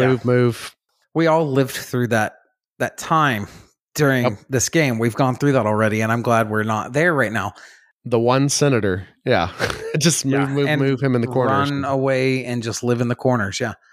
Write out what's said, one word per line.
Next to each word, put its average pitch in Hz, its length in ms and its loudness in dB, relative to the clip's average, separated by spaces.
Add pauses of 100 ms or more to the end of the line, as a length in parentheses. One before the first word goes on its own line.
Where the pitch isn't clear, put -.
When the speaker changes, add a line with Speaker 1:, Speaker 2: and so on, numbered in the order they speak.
Speaker 1:
move, 127 180 2
move. 123 500 0 (380)
Speaker 2:
We 165 140 2
all 160 220 2
lived 135 260 0
through 123 320 -4
that, 107 260 0 (440)
that - 200 -6
time 139 500 0 (480)
during 135 280 2
Speaker 1:
Yep. 123 100 0 (160)
Speaker 2:
this 131 200 -2
game. 139 300 0
We've 113 160 0
gone 131 200 0
through 143 180 0
that 120 120 2
already, 107 360 0
and 110 100 0
I'm 117 100 -2
glad 113 280 2
we're 107 140 -2
not 107 300 -4
there 165 200 2
right 123 200 0
now. 101 180 -4 (540)
Speaker 1:
The 117 140 0
one 131 280 2
senator. 104 580 0 (200)
Yeah. 92 260 0 (240)
<laughs> - 220 -6
Just 156 280 0
move, 135 80 0
Speaker 2:
Yeah, 139 140 0
Speaker 1:
move, 139 220 0
Speaker 2:
and 151 120 0
Speaker 1:
move 135 200 0
him 131 140 2
in 123 60 2
the 117 60 -2
corners. 131 420 0
Speaker 2:
run 139 140 -4
away 131 640 0
and 120 180 -4
just 113 180 -6
live 120 200 0
in 120 80 0
the 117 60 -2
corners. 113 440 -2
Yeah. 113 140 -6 (200)